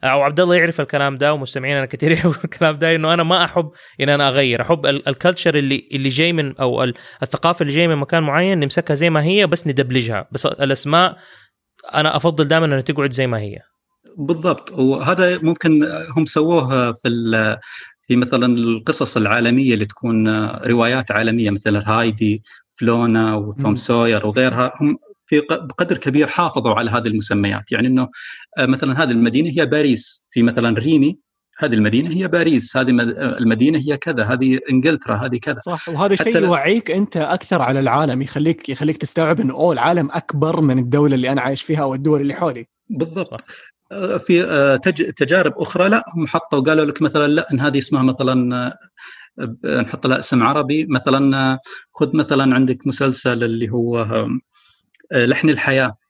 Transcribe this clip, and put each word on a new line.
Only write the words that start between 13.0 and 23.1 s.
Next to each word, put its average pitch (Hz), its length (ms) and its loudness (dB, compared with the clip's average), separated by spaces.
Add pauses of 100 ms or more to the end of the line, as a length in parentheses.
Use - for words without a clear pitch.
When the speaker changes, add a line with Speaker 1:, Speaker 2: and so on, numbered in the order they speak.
Speaker 1:
زي 127 140 0
ما 117 120 -2
هي. 104 200 -8 (600)
Speaker 2:
بالضبط، 160 540 -2
وهذا 160 680 2
ممكن 160 420 4 (320)
هم 160 80 2
سووه 135 680 2
في 117 160 -4
ال-، 113 480 0 (500)
في 123 100 2
مثلا 123 300 2 (120)
القصص 117 580 -2
العالمية 117 580 2
اللي 104 120 0
تكون 110 420 -2 (200)
روايات 120 600 0
عالمية 113 400 0
مثل 101 260 0
هايدي، 107 680 0 (300)
فلونا 113 640 2